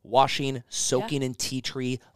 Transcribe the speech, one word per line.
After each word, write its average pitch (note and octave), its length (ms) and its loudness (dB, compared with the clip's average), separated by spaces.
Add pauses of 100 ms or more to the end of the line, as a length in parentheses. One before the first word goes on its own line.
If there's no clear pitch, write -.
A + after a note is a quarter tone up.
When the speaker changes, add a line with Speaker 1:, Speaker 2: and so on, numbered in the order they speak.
Speaker 1:
washing, C3+ 640 2
soaking C3+ 540 0
Speaker 2:
Yeah. C3 40 0
Speaker 1:
in B2+ 80 -4
tea - 260 -4
tree, B2+ 380 -4 (180)